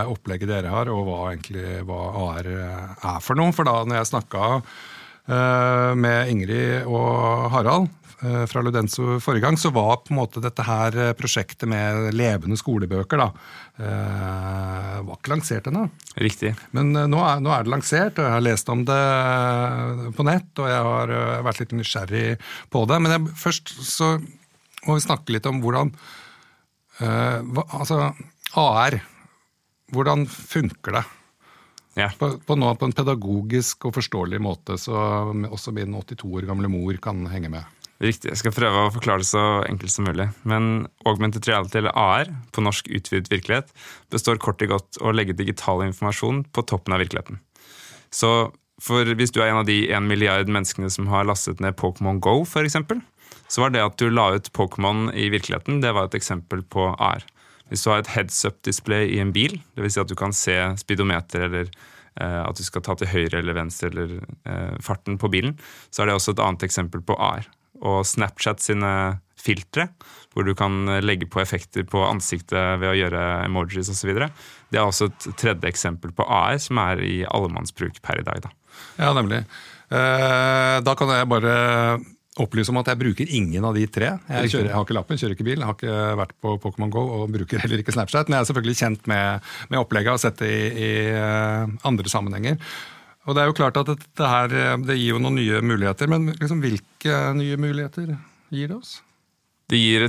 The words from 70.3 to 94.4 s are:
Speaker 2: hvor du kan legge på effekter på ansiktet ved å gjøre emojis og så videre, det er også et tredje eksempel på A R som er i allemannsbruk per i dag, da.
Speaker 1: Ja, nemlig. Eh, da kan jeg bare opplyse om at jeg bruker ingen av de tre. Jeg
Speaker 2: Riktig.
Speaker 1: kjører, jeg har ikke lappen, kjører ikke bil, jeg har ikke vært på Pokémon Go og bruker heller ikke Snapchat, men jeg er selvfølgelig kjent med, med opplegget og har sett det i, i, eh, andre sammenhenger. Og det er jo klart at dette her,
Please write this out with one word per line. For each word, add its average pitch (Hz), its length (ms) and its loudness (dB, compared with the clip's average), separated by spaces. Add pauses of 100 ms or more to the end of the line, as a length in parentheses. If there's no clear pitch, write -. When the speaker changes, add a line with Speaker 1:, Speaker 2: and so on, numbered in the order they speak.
Speaker 2:
hvor 98 140 0
du 98 80 2
kan 98 320 0 (160)
legge 98 260 0
på 95 140 0
effekter 95 420 -4
på 95 220 0
ansiktet 92 720 -2
ved 92 80 0
å 95 80 2
gjøre 87 280 0 (260)
emojis 92 400 -2
og 95 80 -4
så - 160 -4
videre, 139 160 -2 (400)
det 110 80 0
er 107 80 4
også 101 240 0
et - 160 -14 (100)
tredje 95 320 0
eksempel 85 460 -4
på - 100 0
A 104 300 2
R 143 80 -2
som 123 160 -2
er 92 240 0
i 95 140 -2 (100)
allemannsbruk 87 720 -4
per - 220 -4
i 87 80 -12
dag, - 160 -8
da. - 80 -16 (420)
Speaker 1:
Ja, 147 160 2
nemlig. 113 300 2 (480)
Eh, 131 840 4 (100)
da 135 80 4
kan 135 140 2
jeg 127 200 4
bare 117 280 4 (800)
opplyse 110 320 0
om 123 80 2
at 123 140 0
jeg 123 100 2
bruker 127 320 0
ingen 98 320 0
av 113 80 0
de 107 160 2
tre. 117 220 0 (180)
Jeg 123 160 0
Speaker 2:
Riktig. 113 80 2
Speaker 1:
kjører, 117 160 2
jeg 101 80 -2
har 104 80 2
ikke 113 140 -2
lappen, 143 180 -4
kjører 110 200 -2
ikke 110 100 -4
bil, 131 160 -2
jeg - 20 -4
har 107 120 -4
ikke 107 420 -2
vært 98 160 -4 (100)
på 107 60 -2 (100)
Pokémon 107 320 -4
Go 117 120 0 (180)
og 107 100 -4
bruker 110 300 -2
heller 113 180 0
ikke - 140 -4
Snapchat, 120 340 0
men 147 80 2
jeg 123 80 2
er - 60 -2
selvfølgelig 123 260 -2
kjent 110 320 -2
med, 101 380 2 (240)
med 135 100 2
opplegget 113 320 2
og 127 60 2
har - 60 0
sett 113 180 0
det 110 100 0
i, 107 140 0 (180)
i, 110 60 0 (260)
eh, 107 480 0 (240)
andre 101 240 2
sammenhenger. 104 460 -2 (680)
Og 139 80 0
det 143 80 4
er 147 60 4
jo 156 80 0
klart 143 240 4
at 135 80 0
dette 147 400 -2
her, 123 240 4